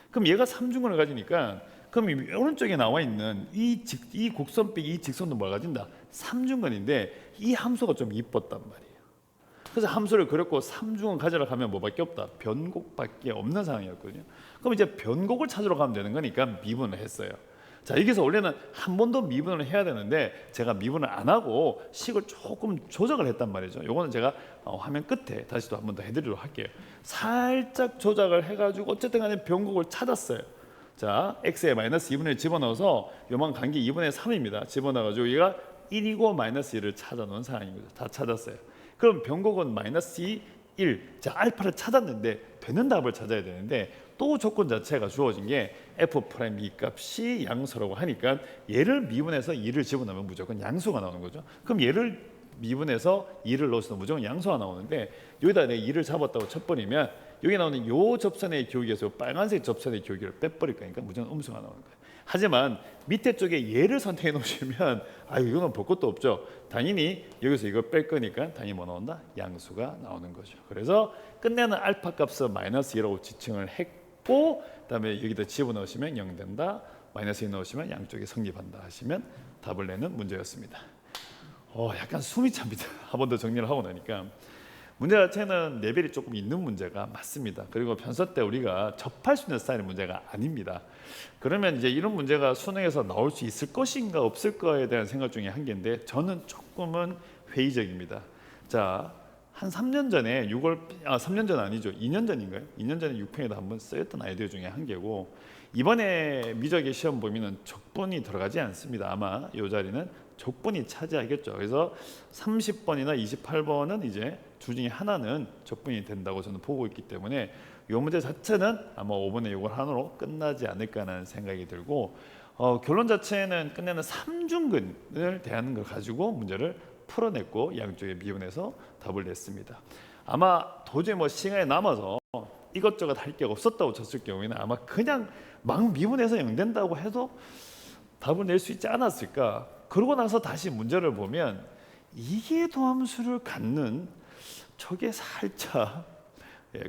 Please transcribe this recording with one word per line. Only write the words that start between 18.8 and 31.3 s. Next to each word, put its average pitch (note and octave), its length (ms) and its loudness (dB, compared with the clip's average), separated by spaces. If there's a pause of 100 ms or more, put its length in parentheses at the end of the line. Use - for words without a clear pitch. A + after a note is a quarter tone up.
번 A#3 160 6
더 C4 80 4
미분을 D3+ 440 0
해야 F#3+ 200 2
되는데 A#2 640 0
제가 A#2 220 0
미분을 A#2+ 340 0
안 G2 220 0
하고 D3+ 520 4 (120)
식을 G#3 300 -2
조금 G#3 540 -4 (120)
조작을 A#3 380 2
했단 A2+ 260 0
말이죠. F#2 320 -6
요거는 D3+ 260 0
제가, B2 220 4 (320)
어, - 100 -4
화면 C#3 320 -4
끝에 A2+ 380 -4
다시 - 240 -4
또 G#2 80 -4
한 G#2+ 80 -8
번 G#2 100 -4
더 F#2+ 80 -10
해드리도록 A2+ 400 -2
할게요. A2+ 240 -8 (360)
살짝 B3 960 0
조작을 F#3+ 460 6
해가지고 G3+ 460 0
어쨌든 A3+ 300 2
간에 G#3 240 0
변곡을 F#3 400 2
찾았어요. A#3 540 -2 (560)
자, A2+ 480 2